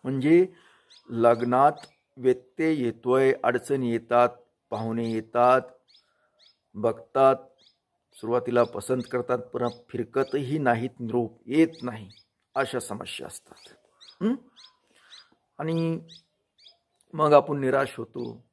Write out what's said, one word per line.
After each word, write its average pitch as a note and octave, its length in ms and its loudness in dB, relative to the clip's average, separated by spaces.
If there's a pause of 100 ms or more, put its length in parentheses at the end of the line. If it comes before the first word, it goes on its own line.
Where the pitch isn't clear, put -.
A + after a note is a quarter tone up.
म्हणजे D3 440 2 (600)
लग्नात A#2+ 640 4 (460)
व्यत्यय B2+ 560 -2
येतोय, B2+ 600 0 (100)
अडचणी B2 480 -2
येतात, A#2+ 380 2 (400)
पाहुणे A2+ 420 -6
येतात, A#2+ 500 2 (1120)
बघतात, A#2 640 2 (760)
सुरुवातीला A#2+ 500 0
पसंत A#2+ 380 -4 (100)
करतात, B2 260 -2
पण B2 300 -6 (220)
फिरकतही C3 680 -4
नाहीत, B2 320 0 (100)
निरोप A#2 460 -4
येत D#3+ 380 0
नाही, A2 260 -12 (460)
अशा C3 240 -4
समस्या - 480 -12
असतात. - 460 -20 (500)
हं? A#3 120 0 (1200)
आणि E3 420 -4 (1160)
मग D3+ 200 2
आपण C#3+ 260 4
निराश C3+ 380 -2
होतो. A#2 560 -12